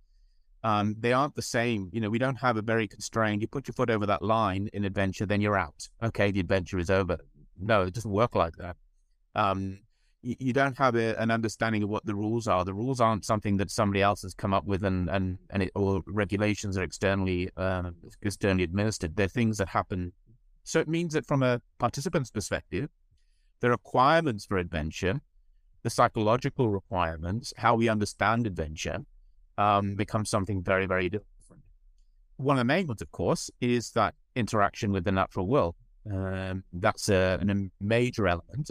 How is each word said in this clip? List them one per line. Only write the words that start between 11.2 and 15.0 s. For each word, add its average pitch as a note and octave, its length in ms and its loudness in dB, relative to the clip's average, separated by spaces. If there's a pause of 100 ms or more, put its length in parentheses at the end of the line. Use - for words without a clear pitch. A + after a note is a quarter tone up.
an A2+ 100 0
understanding A2 540 0
of G2+ 40 0
what G#2 160 -4
the G#2 120 -4
rules G#2+ 320 -2
are. F2+ 160 2
The F#2+ 100 -4
rules B2 260 -2
aren't A2 240 2
something G#2 340 0
that G2 120 -2
somebody G2+ 320 2
else G2+ 200 2
has F#2+ 120 -10
come G2 180 -2
up F#2+ 120 2
with G2 180 -2
and, F#2 260 0